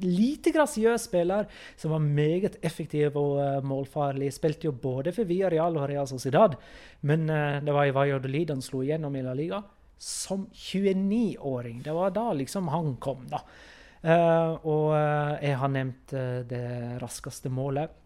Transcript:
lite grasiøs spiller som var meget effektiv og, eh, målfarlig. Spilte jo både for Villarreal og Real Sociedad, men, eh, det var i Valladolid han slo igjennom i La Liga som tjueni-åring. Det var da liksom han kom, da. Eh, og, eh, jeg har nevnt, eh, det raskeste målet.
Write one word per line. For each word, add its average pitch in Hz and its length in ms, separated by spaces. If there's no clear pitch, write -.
lite 214 520
grasiøs 233 520
spiller 185 400
som 156 160
var 156 80
meget 151 640
effektiv 147 540
og, 143 240
eh, 139 180
målfarlig. 139 720
Spilte 156 320
jo 147 80
både 135 400
for 214 140
Villarreal 170 500
og 139 140
Real 143 180
Sociedad, 135 460
men, 156 240
eh, 147 320
det 147 140
var 143 100
i 135 80
Valladolid 139 560
han 131 140
slo 131 180
igjennom 147 320
i 135 80
La 127 160
Liga 185 240
som - 560
tjueni-åring. 190 1300
Det 151 120
var 185 160
da 214 220
liksom 160 420
han 151 220
kom, 131 340
da. 147 140
Eh, 165 600
og, 151 300
eh, 147 440
jeg 135 80
har 135 100
nevnt, 131 460
eh, 127 360
det 123 140
raskeste - 480
målet. 139 440